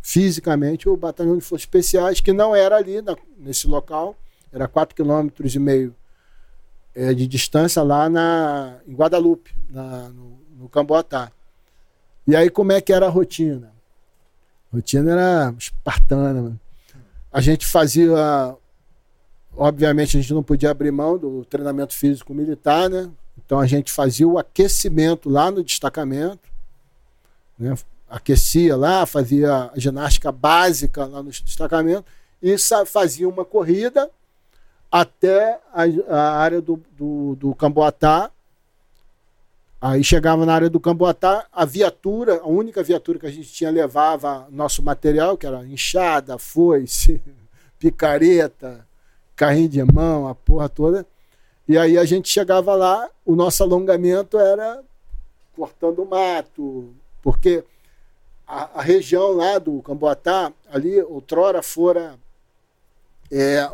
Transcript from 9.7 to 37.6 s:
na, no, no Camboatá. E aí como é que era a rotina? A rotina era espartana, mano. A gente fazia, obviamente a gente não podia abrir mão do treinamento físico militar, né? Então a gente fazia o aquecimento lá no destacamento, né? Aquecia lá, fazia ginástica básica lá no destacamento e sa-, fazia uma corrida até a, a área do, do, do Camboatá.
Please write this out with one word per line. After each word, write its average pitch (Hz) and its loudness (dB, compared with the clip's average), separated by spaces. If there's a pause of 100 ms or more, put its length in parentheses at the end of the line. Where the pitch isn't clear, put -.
na, 131 -14
no, 123 -20 (180)
no 127 -20
Camboatá. 147 -2 (920)
E 147 4
aí 165 6
como 196 0
é 196 4
que 196 0
era 190 4
a 180 0
rotina? 156 -4 (1000)
A 120 -6
rotina 143 -2
era 175 0
espartana, 135 2
mano. 117 -8 (720)
A 135 -2
gente 151 2
fazia, 151 2 (1000)
obviamente 147 2
a 143 4
gente 131 -2
não 156 -2
podia 147 0
abrir 143 -2
mão 156 0
do 131 -8
treinamento 139 -6
físico 143 -2
militar, 151 0
né? 185 -6 (340)
Então 135 0
a 139 2
gente 139 0
fazia 139 2
o 170 2
aquecimento 165 -2
lá 147 2
no 196 -6
destacamento, 151 -8 (1080)
né? 123 -6 (420)
Aquecia 151 2
lá, 170 2
fazia 139 0
ginástica 139 0
básica 147 2
lá 139 -14
no 143 -14
destacamento 165 -2 (380)
e 190 2
sa-, 311 0
fazia 180 -2
uma 180 -6
corrida 214 0 (800)
até 190 2 (120)
a, 170 -2 (260)
a 151 0
área 165 0
do, 160 -6 (140)
do, 143 -6
do 139 -4
Camboatá. 151 2 (1500)